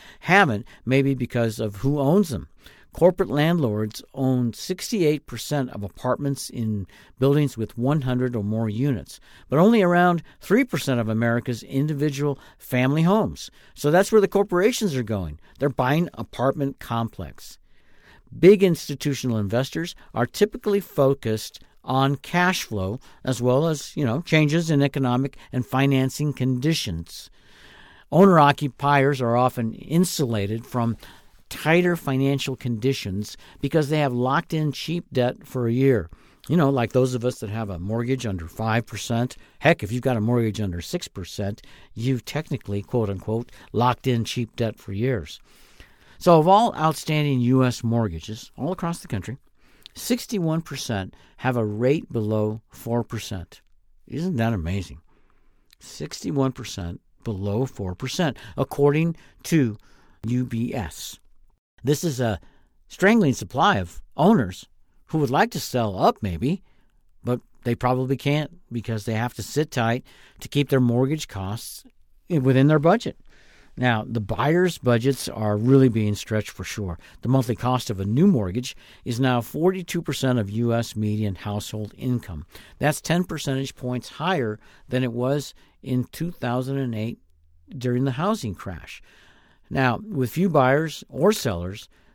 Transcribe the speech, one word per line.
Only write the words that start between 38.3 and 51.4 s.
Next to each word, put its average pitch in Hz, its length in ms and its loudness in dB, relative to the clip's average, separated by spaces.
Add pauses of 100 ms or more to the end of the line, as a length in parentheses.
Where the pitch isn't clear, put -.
five 113 380 0
percent. 120 500 -4 (240)
Heck, 165 220 4
if 101 100 -6
you've 123 100 -2
got 127 140 2
a 104 60 0
mortgage 113 380 2
under 87 200 -4
six - 260 -8
percent, 101 560 -8 (300)
you've 120 320 -4
technically, 110 580 -6
quote 113 260 -2
unquote, 110 440 -6 (200)
locked 120 360 0
in 117 160 0
cheap - 320 -6
debt 110 220 -4
for - 140 -12
years. 104 460 -4 (800)
So 170 220 8
of 156 80 4
all 208 260 6
outstanding 151 640 0
U 127 220 4
S 123 220 0
mortgages 110 720 -2
all 151 160 -4
across 170 260 -6
the - 100 -18
country, 110 280 -6 (580)
sixty-one 170 680 -2
percent 107 520 -6 (220)
have 123 200 -2